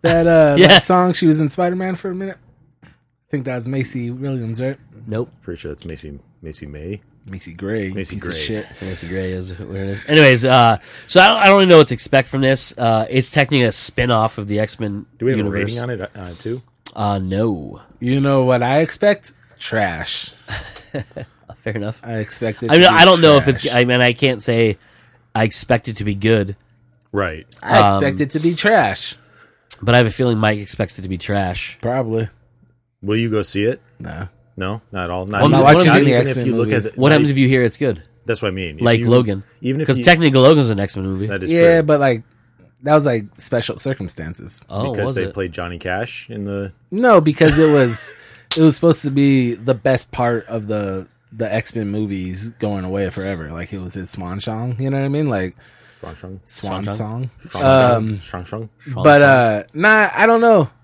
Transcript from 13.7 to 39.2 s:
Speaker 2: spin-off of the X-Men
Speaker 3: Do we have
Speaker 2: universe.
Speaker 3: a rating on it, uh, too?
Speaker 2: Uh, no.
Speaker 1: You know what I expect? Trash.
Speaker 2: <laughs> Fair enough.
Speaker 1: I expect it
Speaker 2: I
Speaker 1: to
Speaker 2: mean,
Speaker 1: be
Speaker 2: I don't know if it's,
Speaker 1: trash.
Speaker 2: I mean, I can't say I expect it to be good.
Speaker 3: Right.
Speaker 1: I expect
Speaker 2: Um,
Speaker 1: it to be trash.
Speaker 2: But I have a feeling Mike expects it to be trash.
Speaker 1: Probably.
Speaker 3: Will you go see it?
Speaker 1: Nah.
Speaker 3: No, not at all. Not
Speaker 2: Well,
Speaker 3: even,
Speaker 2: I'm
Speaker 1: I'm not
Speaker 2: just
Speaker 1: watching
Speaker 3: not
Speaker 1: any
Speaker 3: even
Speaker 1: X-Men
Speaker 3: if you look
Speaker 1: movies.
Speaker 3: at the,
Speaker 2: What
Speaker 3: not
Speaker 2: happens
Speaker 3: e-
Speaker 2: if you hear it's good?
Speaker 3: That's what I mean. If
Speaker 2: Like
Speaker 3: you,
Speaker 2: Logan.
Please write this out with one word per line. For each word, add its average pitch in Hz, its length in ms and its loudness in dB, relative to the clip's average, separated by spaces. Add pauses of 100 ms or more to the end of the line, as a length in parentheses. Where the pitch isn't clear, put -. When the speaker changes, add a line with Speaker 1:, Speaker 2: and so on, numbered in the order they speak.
Speaker 2:
spin-off 117 680 0
of 104 80 -10
the 104 140 -4
X-Men 104 460 -6 (120)
Speaker 3:
Do 117 80 -4
we 131 60 0
have 110 60 -2
Speaker 2:
universe. 104 380 -4
Speaker 3:
a 120 100 -6
rating 120 140 -8
on 92 80 -10
it, - 80 -14
uh, 90 220 -16
too? 123 240 -10 (320)
Speaker 2:
Uh, 104 240 -2
no. 92 640 -4 (160)
Speaker 1:
You 127 220 -2
know 139 240 2
what 127 180 2
I 135 180 0
expect? 196 520 -2 (260)
Trash. - 720 -6
Speaker 2:
<laughs> - 160 -20 (1120)
Fair 107 180 -10
enough. 107 300 -8
Speaker 1:
I 117 140 -8
expect 110 440 -6
it 120 80 -4
Speaker 2:
I 139 40 4
Speaker 1:
to 170 60 8
Speaker 2:
mean, 180 100 8
Speaker 1:
be 180 40 2
Speaker 2:
I 170 100 8
don't 180 160 6
know 151 160 8
if 139 120 4
it's, 131 140 0
Speaker 1:
trash. 127 120 -4
Speaker 2:
I 123 100 4
mean, 123 160 2
I 123 120 4
can't 123 280 -2
say 113 380 0 (560)
I 110 80 0
expect - 460 0
it 110 80 -10
to 101 80 -8
be 104 100 -2
good. 101 400 0 (560)
Speaker 3:
Right. 87 340 -4 (160)
Speaker 1:
I 107 260 4
expect 98 320 0
Speaker 2:
Um, - 40 0
Speaker 1:
it 135 80 -4
to 156 100 -6
be 170 140 0
trash. 160 640 0 (680)
Speaker 2:
But 120 120 2
I 123 40 6
have 120 80 4
a 107 40 -2
feeling 120 280 -2
Mike 107 200 0
expects 101 400 -6
it 92 40 -12
to 92 60 -12
be 92 100 -6
trash. 95 600 -6
Speaker 1:
Probably. 117 480 -4 (760)
Speaker 3:
Will 101 140 -2
you 117 140 -2
go 107 120 -2
see 101 220 -4
it? 120 160 -2 (200)
Speaker 1:
Nah. 82 260 -12 (300)
Speaker 3:
No, 98 240 -8 (100)
not 92 140 -8
at 87 60 -8
all. 92 160 -6
Not 101 160 -2
Speaker 2:
Well, 147 80 4
Speaker 3:
even, - 100 4
Speaker 2:
I'm 135 60 6
Speaker 1:
I'm - 0 -
not 147 60 10
Speaker 2:
just - 20 10
Speaker 1:
watching 175 140 6
Speaker 3:
not 143 120 6
Speaker 1:
any 139 100 4
Speaker 3:
even 120 180 4
Speaker 1:
X-Men 127 140 -4
Speaker 3:
if 117 40 -2
you 113 100 0
look 117 120 0
Speaker 1:
movies. 107 180 -2
Speaker 3:
at - 80 -10
the, 123 60 -6
Speaker 2:
What 135 100 4
Speaker 3:
not - 20 6
Speaker 2:
happens 151 160 2
Speaker 3:
e- 143 40 0
Speaker 2:
if 135 60 0
you 131 100 4
hear 131 140 2
it's 113 140 0
good? 113 260 -4 (220)
Speaker 3:
That's 113 180 -4
what 107 60 -2
I - 40 -2
mean. 90 240 -8
If 90 60 -6
Speaker 2:
Like 117 180 2
Speaker 3:
you, 117 100 0
Speaker 2:
Logan. 110 340 0 (160)